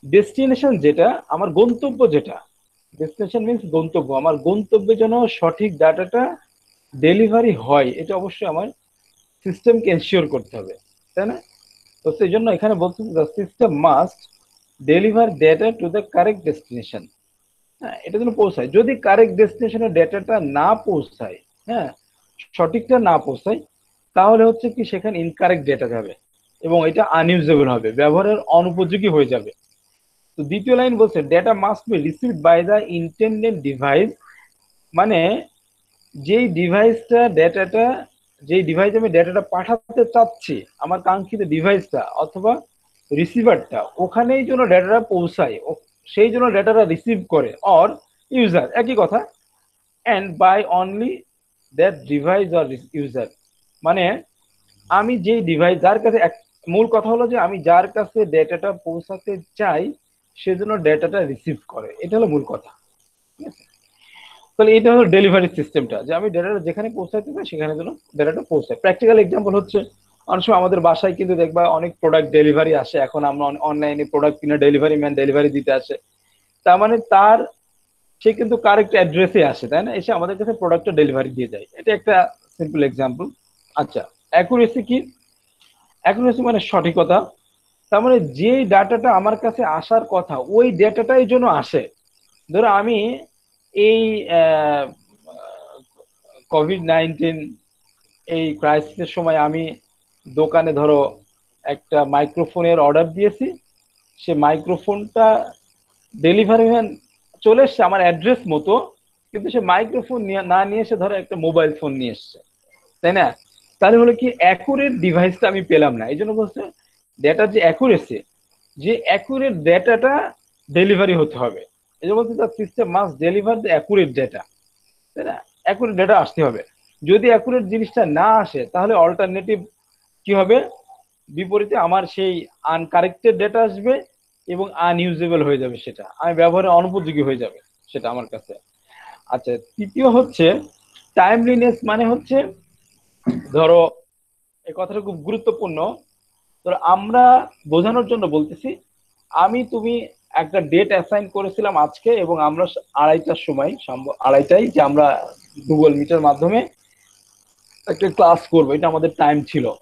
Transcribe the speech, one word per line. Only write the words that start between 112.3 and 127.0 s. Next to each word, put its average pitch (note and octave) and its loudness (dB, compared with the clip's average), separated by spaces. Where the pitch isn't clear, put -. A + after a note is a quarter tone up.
তাই F3 2
না? D#3 2
তাহলে G#3 6
হলো A#3+ 6
কি A#3+ -2
accurate C4 0
ডিভাইসটা F3+ 0
আমি F#3+ -2
পেলাম D3+ 2
না। A2 -8
এই C#3+ -6
জন্য G#3 -6
বলছে A3 -6
ডেটার D#3+ 2
যে G#3+ 0
accuracy, E3+ 2
যে G#3+ -4
accurate C4 -2
ডেটাটা A3+ 0
delivery F#3 2
হতে D#3 -2
হবে। A#2 -6
এই E3 -6
জন্য G#3+ 0
বলছে A3+ -4
the A3+ -2
system G#3+ -6
must F#3+ -2
deliver G3+ 0
the A3+ -8
accurate E3 0
data, B2+ -4
তাই - -10
না? - -10
accurate G3+ -2
data F#3+ 4
আসতে D#3+ 0
হবে। A2+ -2